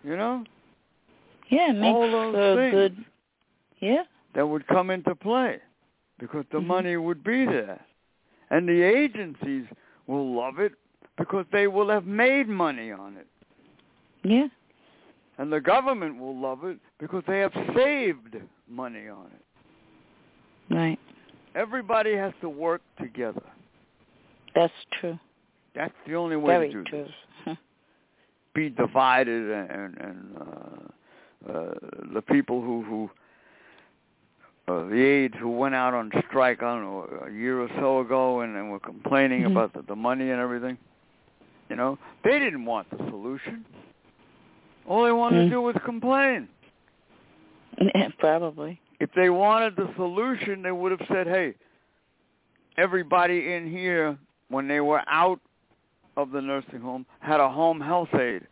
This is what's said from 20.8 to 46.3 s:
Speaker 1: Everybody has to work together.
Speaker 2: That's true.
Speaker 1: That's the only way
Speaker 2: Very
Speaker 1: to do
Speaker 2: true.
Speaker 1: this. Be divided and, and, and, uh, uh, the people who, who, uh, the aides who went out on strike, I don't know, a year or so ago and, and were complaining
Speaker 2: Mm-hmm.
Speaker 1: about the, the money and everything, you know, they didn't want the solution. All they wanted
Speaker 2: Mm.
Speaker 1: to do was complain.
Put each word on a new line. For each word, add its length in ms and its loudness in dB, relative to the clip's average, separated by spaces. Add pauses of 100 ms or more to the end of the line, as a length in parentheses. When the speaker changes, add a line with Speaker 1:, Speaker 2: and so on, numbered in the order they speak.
Speaker 1:
Everybody 600 0
has 180 -2 (100)
to 60 -8
work 340 -2 (180)
together. 420 -8 (1120)
Speaker 2:
That's 180 4 (280)
true. 180 -8 (560)
Speaker 1:
That's 200 -6 (120)
the 80 -8
only 220 -2
way 180 4
Speaker 2:
Very 140 4
Speaker 1:
to 60 -8
do 100 -8
Speaker 2:
true. 220 -8 (400)
Speaker 1:
this. 100 -8 (1000)
Be 140 -2
divided 840 2
and, 200 -4
and, 300 -10
and, 380 -14
uh, 1120 -18
uh, 220 -8 (400)
the 80 -4
people 380 -2
who, 220 -6
who, 280 -8 (1600)
uh, 200 -4
the 120 0
aides 380 4
who 120 -6
went 240 -2
out 200 0
on 160 -6 (180)
strike, 340 2
I 120 -2
don't 80 -6
know, 260 -10 (180)
a 40 -12
year 300 -4
or 80 -4 (100)
so 220 2
ago 400 0
and, 160 -6
and 140 -8
were 100 -10
complaining 600 2
Speaker 2:
Mm-hmm. 140 2
Speaker 1:
about 160 2
the, 100 -12
the 140 -10
money 340 -2
and 100 -2
everything, 360 -4 (920)
you 60 -8
know, 220 -2 (260)
they 140 6
didn't 260 -2
want 260 -4
the 60 -12 (120)
solution. 560 -10 (1200)
All 160 4
they 80 4
wanted 300 4
Speaker 2:
Mm. 20 8
Speaker 1:
to 60 6
do 100 2
was 240 0
complain. 680 0